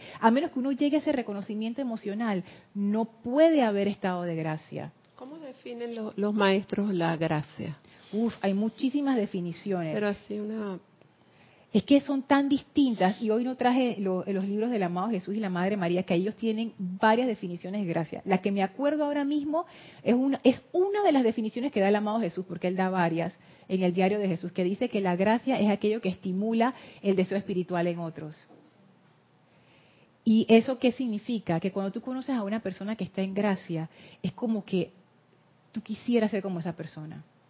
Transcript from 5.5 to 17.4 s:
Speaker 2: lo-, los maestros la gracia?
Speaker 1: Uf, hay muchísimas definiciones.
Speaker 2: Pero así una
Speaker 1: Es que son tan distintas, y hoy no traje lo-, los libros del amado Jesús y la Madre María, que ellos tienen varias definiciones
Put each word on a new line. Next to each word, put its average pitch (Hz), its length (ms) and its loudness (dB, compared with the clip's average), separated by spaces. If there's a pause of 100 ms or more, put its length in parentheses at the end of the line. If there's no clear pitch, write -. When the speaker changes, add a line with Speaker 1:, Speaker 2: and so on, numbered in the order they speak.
Speaker 2:
lo-, 220 200 -8
los 208 180 0
maestros 202 600 2
la 165 240 2
gracia? 151 580 -4 (380)
Speaker 1:
Uf, 220 280 0
hay 190 140 2
muchísimas 262 600 0
definiciones. 180 760 -4
Speaker 2:
Pero 208 140 -2
así 208 320 -6
una 208 400 -6 (920)
Speaker 1:
Es 202 120 4
que 277 180 6
son 269 220 -2
tan 277 260 2
distintas, 240 720 2
y 214 80 0
hoy 226 140 2
no 254 120 -4
traje 247 440 2
lo-, 185 260 0
los 196 200 -2
libros 214 260 -2
del 214 100 0
amado 180 280 0
Jesús 202 260 -4
y 226 40 -2
la 202 120 -2
Madre 185 260 0
María, 175 240 0
que 180 140 0
ellos 190 200 0
tienen 226 440 -4
varias 214 480 2
definiciones 190 540 -6